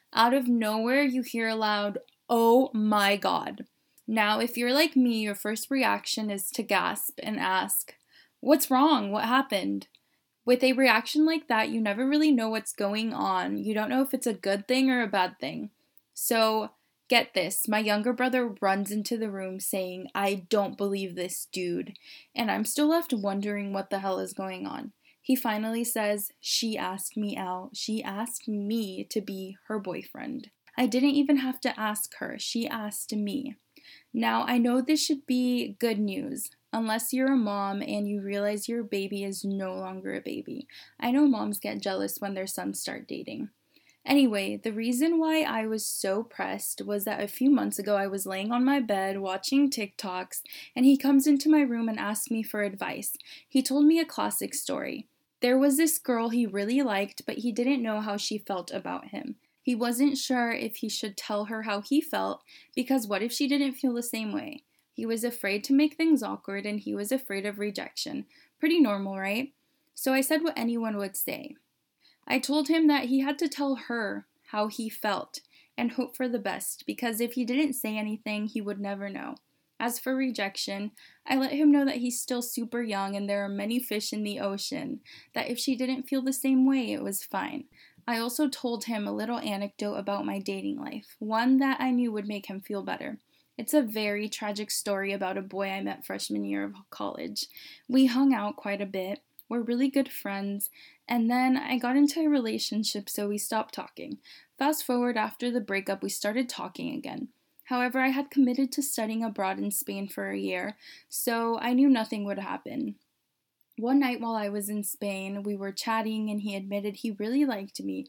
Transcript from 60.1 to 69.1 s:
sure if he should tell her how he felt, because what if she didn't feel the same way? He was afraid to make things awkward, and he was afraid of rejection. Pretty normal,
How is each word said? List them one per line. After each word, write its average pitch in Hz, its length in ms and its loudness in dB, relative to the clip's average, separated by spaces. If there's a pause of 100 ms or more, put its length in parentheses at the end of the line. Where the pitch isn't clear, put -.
sure 240 320 0
if 226 260 -4
he 226 120 -6
should 208 280 -6
tell 208 280 -4
her 220 180 -6
how 208 200 -2
he 277 180 2
felt, 196 420 -2 (320)
because 254 320 2
what 202 160 -2
if 233 80 -2
she 285 160 0
didn't 277 280 2
feel 254 200 0
the 240 80 -2
same 220 300 -6
way? 202 320 -8 (280)
He 113 140 -6
was 226 160 -2
afraid 208 420 -2
to - 80 2
make 294 220 6
things 320 260 4
awkward, 196 460 -6
and 208 140 -4
he 208 160 -4
was 208 160 -2
afraid 196 340 -2
of 202 140 -6
rejection. - 640 -6 (320)
Pretty 330 220 4
normal, 196 400 2